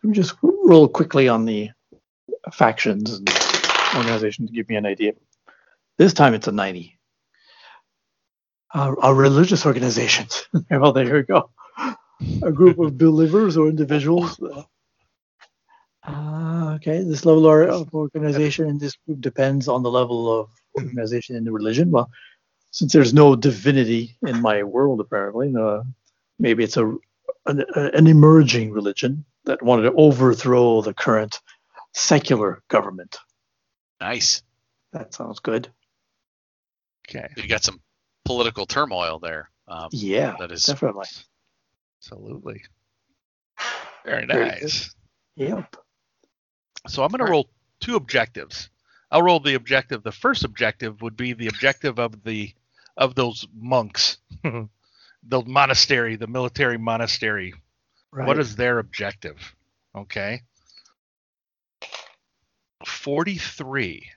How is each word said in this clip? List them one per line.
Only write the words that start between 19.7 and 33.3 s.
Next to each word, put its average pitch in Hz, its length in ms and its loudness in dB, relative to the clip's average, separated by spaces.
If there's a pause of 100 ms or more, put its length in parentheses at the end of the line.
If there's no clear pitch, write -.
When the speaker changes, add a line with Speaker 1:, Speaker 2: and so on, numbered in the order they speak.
Speaker 1:
the 123 80 -2
level 117 480 0
of 110 100 -8 (280)
organization 120 580 -6
in 113 80 -6
the 113 80 -6
religion. 113 400 0
Well, 127 180 0 (640)
since - 220 -4
there's 127 200 6
no 143 220 8
divinity 117 800 0 (100)
in 117 160 -4
my 107 220 0
world, 120 380 -2
apparently, 110 580 -4
uh, 107 220 -2 (560)
maybe 117 260 0
it's 107 140 -4
a, 113 80 2 (600)
an, 143 180 -2 (100)
an 147 320 4
emerging 147 640 8
religion 107 540 -4 (200)
that - 180 -4
wanted 117 200 4
to 123 100 2
overthrow 123 880 4
the 104 120 -6
current 107 460 -2 (540)
secular 107 760 0
government. 98 500 -4 (840)